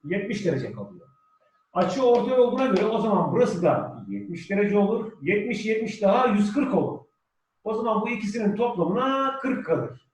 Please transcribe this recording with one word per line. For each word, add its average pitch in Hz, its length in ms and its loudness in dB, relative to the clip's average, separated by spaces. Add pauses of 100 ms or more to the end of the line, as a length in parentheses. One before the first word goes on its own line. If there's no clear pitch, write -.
Yetmiş 202 420 -4
derece 131 260 -2
kalıyor. - 360 -16 (680)
Açı 247 320 0
ortay 254 340 4
olduğuna 254 260 4
göre 208 200 2
o 220 140 0
zaman 185 320 0
burası 180 320 2
da - 440 0
yetmiş 165 420 -10
derece 202 280 2
olur. 208 440 0
Yetmiş, 208 440 -2
yetmiş 220 360 -2
daha 233 260 4
yüz 208 260 2
kırk 262 200 0
olur. 139 320 -2 (580)
O 220 100 -4
zaman 220 280 0
bu 233 80 -4
ikisinin 208 460 -2
toplamına 254 840 0
kırk 226 240 -4
kalır. - 480 -4